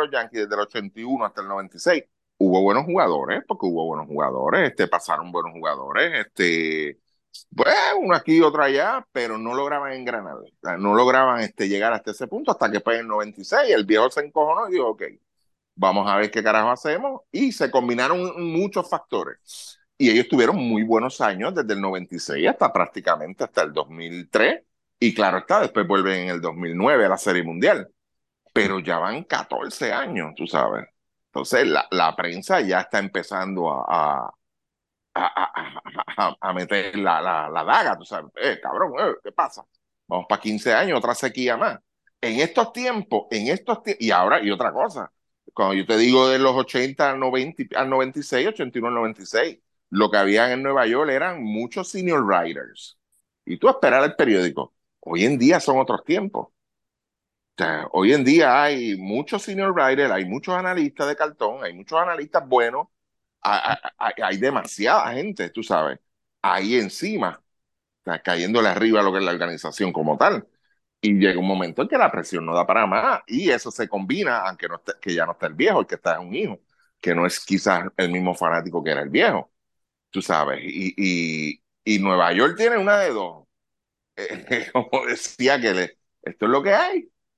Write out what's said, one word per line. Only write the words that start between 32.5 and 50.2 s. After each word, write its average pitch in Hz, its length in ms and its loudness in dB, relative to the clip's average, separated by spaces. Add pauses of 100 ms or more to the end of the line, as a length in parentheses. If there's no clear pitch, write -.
ya 92 200 0
está 110 180 -4
empezando 92 720 -4
a, 71 540 0
a, - 60 -12 (840)
a, 90 100 -4
a, - 580 -6 (340)
a, 95 120 0
a, - 120 -8
a 95 140 -4
meter 95 440 -4
la, 87 220 2
la, 82 280 -2
la 78 160 -4
daga, 104 340 0
tú 82 60 -20
sabes. 80 320 -12
"Eh, 117 260 -2
cabrón, 127 360 -4
eh, 175 240 -2
¿qué 101 100 -12
pasa? - 320 -4 (440)
Vamos 90 200 -4
pa' 101 120 2
quince 107 320 -2
años, 151 260 2
otra 120 160 0
sequía 123 420 -2
más". 156 220 -2 (420)
En 117 200 -2
estos 220 320 0
tiempos, 233 580 -4
en 110 180 -4
estos 196 340 -2
tie-, 101 180 -4
y 113 100 0
ahora, 95 320 4
y 101 80 0
otra 98 220 -2
cosa, 143 400 -4 (400)
cuando 95 220 0
yo 95 120 0
te 113 120 2
digo 127 300 6
de 131 100 4
los 131 180 4
ochenta 135 540 0
al 135 100 -4
noventa 131 420 -2
y, 110 140 -12
al 135 140 0
noventa 131 300 0
y - 20 -6
seis, 139 260 0
ochenta 139 300 -6
y - 20 -2
uno 117 80 -2
al 120 60 -2
noventa 110 280 -4
y 90 40 -18
seis, 127 340 -2 (300)
lo 104 200 2
que 104 60 2
había 104 360 4